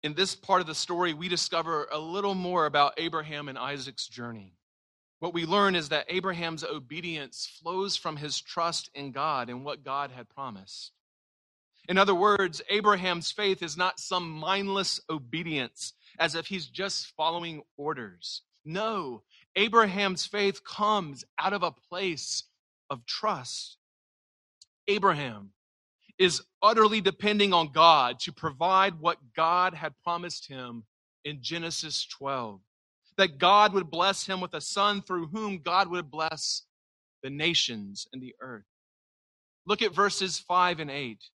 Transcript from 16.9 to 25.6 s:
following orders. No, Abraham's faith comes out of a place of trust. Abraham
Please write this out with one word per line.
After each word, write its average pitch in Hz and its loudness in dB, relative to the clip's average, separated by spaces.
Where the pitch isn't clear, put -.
following 165 -4
orders. 127 -8
No, 175 -4
Abraham's 202 4
faith 202 0
comes 196 -2
out 175 0
of 202 0
a 165 0
place 175 -6
of 120 -8
trust. - -6
Abraham 147 0